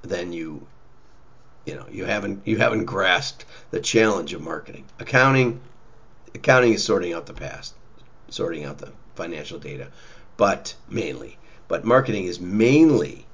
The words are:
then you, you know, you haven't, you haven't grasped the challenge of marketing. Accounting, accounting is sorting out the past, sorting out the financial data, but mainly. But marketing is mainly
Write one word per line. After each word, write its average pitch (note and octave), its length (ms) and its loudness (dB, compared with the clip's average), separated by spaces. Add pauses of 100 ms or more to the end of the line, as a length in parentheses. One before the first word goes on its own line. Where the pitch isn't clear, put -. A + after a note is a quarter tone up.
then F2+ 300 -6
you, D#2+ 340 -10 (1000)
you - 80 -10
know, - 160 -16
you F#2 140 -10
haven't, G2+ 420 -6
you A2 100 0
haven't A2 280 2
grasped - 600 -2 (280)
the F2+ 80 -4
challenge G#2 520 2
of F2 80 -10
marketing. - 440 -12 (160)
Accounting, C3 600 4 (760)
accounting B2 400 6
is - 100 -2
sorting F2+ 280 0
out E2 140 -10
the - 80 -16
past, - 400 -14 (540)
sorting - 360 -6
out C#2+ 140 -12
the - 140 -16 (240)
financial E2+ 420 -10
data, C#2 300 -12 (480)
but - 400 2 (120)
mainly. - 480 -8 (300)
But E2 180 -2
marketing A2 420 4
is F2 120 -6
mainly A2+ 960 4